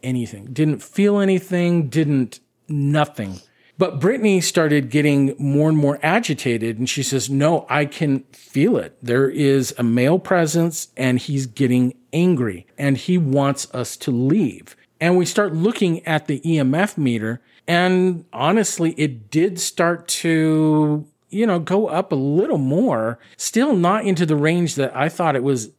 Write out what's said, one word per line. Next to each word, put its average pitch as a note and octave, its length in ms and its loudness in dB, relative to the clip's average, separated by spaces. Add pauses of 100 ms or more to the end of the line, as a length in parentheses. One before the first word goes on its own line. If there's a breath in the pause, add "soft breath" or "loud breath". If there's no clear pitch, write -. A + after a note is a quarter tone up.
anything. A#2+ 500 -6
Didn't D3+ 300 0
feel G3+ 360 0
anything. F3 720 0
Didn't, C#3+ 500 0 (280)
nothing. C#3+ 720 -2 (380 soft breath)
But D#3 200 -2
Brittany G3+ 420 2
started D3 480 0
getting C#3 500 2
more C#3+ 300 2
and D#3 80 2
more C#3+ 260 2
agitated. B2 720 -2
And B2 120 -4
she C#3+ 120 -4
says, C3 280 -4
"No, C#3+ 400 0
I D3 160 0
can C#3 380 -2 (100)
feel E3+ 440 0
it. F2 240 -6
There C3 280 2
is C#3 480 2
a B2 60 -2
male B2 360 2
presence E3 800 0
and B2+ 200 0
he's C3+ 300 -4
getting B2 460 0 (200)
angry C3 540 0 (100)
and C#3 200 0
he F3+ 200 0
wants C#3 560 0
us B2 240 -8
to - 140 -6
leave." C3 640 -2 (260 soft breath)
And F3 160 2
we F3 80 2
start G3 300 0
looking F3 500 0
at D#3 220 -2
the C#3 200 -4
E D#3+ 120 2
M C3+ 160 2
F G3 220 -2
meter. A#2 440 -2 (260 soft breath)
And F3+ 680 0
honestly, E3+ 640 0
it B2+ 340 -4
did F3 280 0
start E3+ 480 -2 (160)
to, D#3 840 2 (240)
you G#3+ 180 -2
know, F3+ 120 0
go F#3 280 0
up E3+ 240 -4
a D3+ 40 0
little D#3+ 420 0
more, C3 600 0 (200 soft breath)
still C4+ 380 0
not F#3 280 0
into F3+ 220 0
the D#3 100 0
range D#3+ 400 0
that C3+ 220 -2
I C#3+ 100 0
thought E3 300 0
it B2 60 -2
was B2+ 360 -2